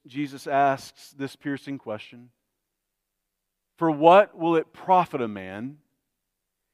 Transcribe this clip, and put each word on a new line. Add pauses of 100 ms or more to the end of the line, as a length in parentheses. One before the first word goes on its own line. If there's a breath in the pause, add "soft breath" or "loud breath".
Jesus
asks
this
piercing
question, (1500)
"For
what
will
it
profit
a
man (960)